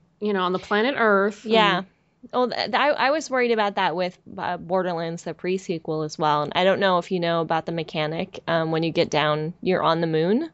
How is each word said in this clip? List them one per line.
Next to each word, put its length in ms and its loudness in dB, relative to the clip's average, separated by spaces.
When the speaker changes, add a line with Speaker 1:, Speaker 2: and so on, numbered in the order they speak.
Speaker 1:
You 120 -2
know, 100 0
on 100 0
the 80 0
planet 360 0
Earth. 480 0
Speaker 2:
Yeah. 340 4
Speaker 1:
And 80 -6
Speaker 2:
Well, 160 0
th-, 100 -6
th-, 20 2
I, 160 2
I 200 0
was 200 -2
worried 220 0
about 240 0
that 180 0
with, 240 -4
uh, 200 -4
Borderlands, 680 -4
the 120 -8
pre-sequel 680 -4
as 160 -8
well. 240 2
And 140 -4
I 80 4
don't 160 4
know 180 4
if 140 -4
you 80 0
know 200 2
about 260 -2
the 60 -4
mechanic. 760 -4
Um, 240 0
when 100 2
you 80 2
get 200 2
down, 520 0
you're 220 2
on 160 4
the 80 0
moon. 460 2